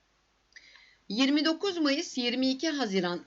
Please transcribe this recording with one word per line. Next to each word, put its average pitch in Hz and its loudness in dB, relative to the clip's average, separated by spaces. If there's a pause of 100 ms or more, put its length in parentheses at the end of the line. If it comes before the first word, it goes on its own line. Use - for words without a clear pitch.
(1080)
Yirmi 269 2
dokuz 349 0
Mayıs 294 0
yirmi 254 0
iki 285 -2
Haziran 190 -2